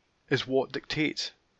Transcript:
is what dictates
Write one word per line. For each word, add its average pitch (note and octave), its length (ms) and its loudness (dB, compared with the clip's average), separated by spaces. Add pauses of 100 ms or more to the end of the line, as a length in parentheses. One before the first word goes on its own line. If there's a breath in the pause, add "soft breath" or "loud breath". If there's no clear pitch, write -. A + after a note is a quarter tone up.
(300)
is C3 180 2
what C3 240 2
dictates - 600 -4 (280)